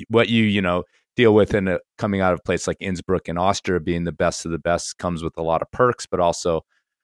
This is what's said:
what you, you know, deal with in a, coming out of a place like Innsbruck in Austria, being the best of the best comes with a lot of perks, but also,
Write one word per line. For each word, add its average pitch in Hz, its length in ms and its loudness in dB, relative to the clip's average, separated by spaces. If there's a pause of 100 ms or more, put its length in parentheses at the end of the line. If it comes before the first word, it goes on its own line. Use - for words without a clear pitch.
what 113 200 2
you, 113 140 4
you 104 180 2
know, 87 220 0 (320)
deal 110 200 6
with 104 180 4
in 98 140 0
a, 90 120 0 (180)
coming 101 240 -2
out 92 120 4
of 82 60 -2
a - 40 -18
place 90 220 -2
like 87 140 -4
Innsbruck 90 480 -4
in 85 100 -6
Austria, 92 420 0
being 85 260 -2
the 85 60 -4
best 82 340 -2
of 85 60 -8
the 82 60 -2
best - 400 -4
comes 87 240 -6
with 80 160 -8
a 82 60 -6
lot 80 180 0
of - 100 -8
perks, - 360 0
but 92 120 -4
also, 85 420 0 (420)